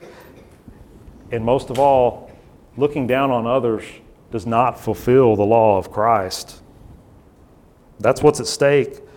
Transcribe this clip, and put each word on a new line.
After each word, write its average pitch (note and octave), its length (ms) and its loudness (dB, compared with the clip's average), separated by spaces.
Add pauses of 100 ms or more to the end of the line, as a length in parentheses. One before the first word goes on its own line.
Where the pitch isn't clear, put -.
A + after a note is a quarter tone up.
(1300)
And A2+ 160 -6
most C3 240 -2
of B2 80 -4
all, C3 520 2 (460)
looking C#3+ 300 -2
down C3+ 240 0
on A#2+ 160 -2
others A#2+ 380 -2 (480)
does G#2+ 140 -8
not A#2 340 0
fulfill A#2+ 560 2
the G2+ 80 0
law G#2+ 340 4
of F2+ 140 -8
Christ. G#2 680 -4 (1400)
That's B2 200 0
what's D3 200 2
at A2+ 60 -8
stake C#3+ 520 0 (180)